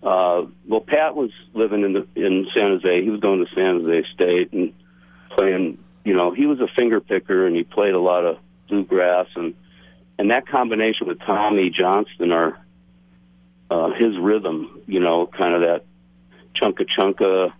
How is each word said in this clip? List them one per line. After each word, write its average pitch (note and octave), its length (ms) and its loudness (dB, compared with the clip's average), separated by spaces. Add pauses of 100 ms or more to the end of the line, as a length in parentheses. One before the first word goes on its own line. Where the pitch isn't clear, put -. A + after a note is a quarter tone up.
uh, F2+ 440 0 (220)
well, A2 140 0
Pat D3+ 340 0
was C3+ 140 -4 (240)
living G#2 300 0
in G2 100 0
the, F#2+ 220 -2
in F#2+ 400 0
San G2+ 240 2
Jose. F2+ 240 2
He G#2+ 80 -2
was G#2+ 80 -4
going G2 260 2
to - 80 -18
San F#2 280 2
Jose E2 340 0
State F2+ 380 0
and F2 200 -2 (640)
playing, F#2 400 0 (260)
you G2 120 0
know, F2 180 2
he C#3+ 140 2
was C#3+ 120 0
a A#2 160 0
finger A2+ 240 2
picker, F#2+ 460 0
and E2+ 100 0
he E2+ 80 0
played G2+ 300 0
a F2+ 60 2
lot F2+ 260 2
of E2 120 -2 (300)
bluegrass, F2+ 680 0
and, E2+ 180 -6 (640)
and G#2 140 0
that B2+ 160 -2
combination A2+ 580 -2
with F2 140 -6
Tommy G2+ 500 0
Johnston, F2+ 640 0
our, E2 260 0 (1120)
uh, E2 220 -2
his A2+ 280 0
rhythm, F2+ 680 -2
you F#2+ 120 -2
know, E2+ 280 0
kind F2+ 260 -2
of F2 80 2
that E2+ 220 0 (760)
chunka G2+ 280 -2 (100)
chunka F#2+ 640 0